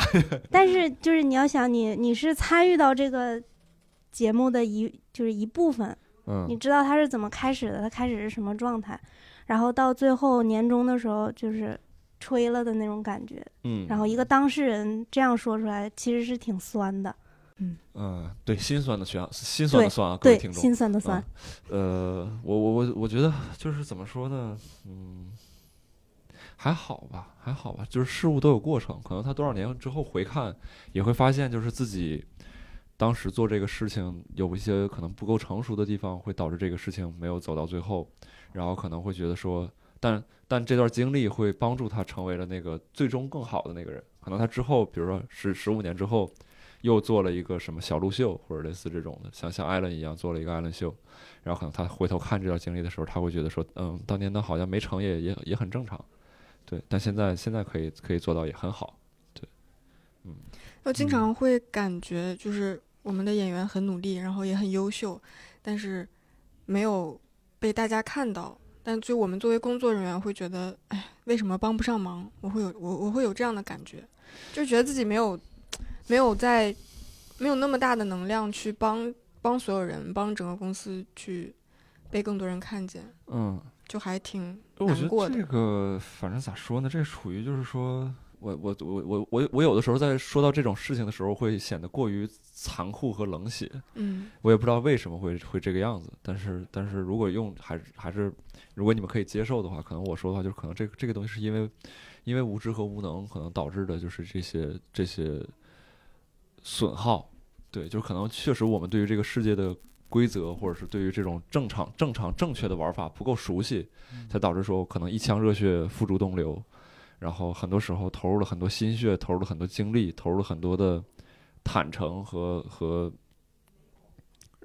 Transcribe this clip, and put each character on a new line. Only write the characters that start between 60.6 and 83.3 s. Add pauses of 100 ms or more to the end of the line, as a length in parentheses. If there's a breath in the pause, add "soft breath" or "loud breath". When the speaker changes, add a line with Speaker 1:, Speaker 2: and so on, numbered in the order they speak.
Speaker 3:
我
经
常
会
感
觉
就
是 (220)
我
们
的
演
员
很
努
力，
然
后
也
很
优
秀， (400 loud breath)
但
是 (600)
没
有 (400)
被
大
家
看
到。 (240)
但
就
我
们
作
为
工
作
人
员
会
觉
得， (120)
哎， (180 loud breath)
为
什
么
帮
不
上
忙？ (120)
我
会
有，
我，
我
会
有
这
样
的
感
觉， (460 loud breath)
就
觉
得
自
己
没
有， (680 loud breath)
没
有
在， (640)
没
有
那
么
大
的
能
量
去
帮， (280)
帮
所
有
人，
帮
整
个
公
司 (120)
去 (560 soft breath)
被
更
多
人
看
见。 (220)
Speaker 2:
嗯。 (260)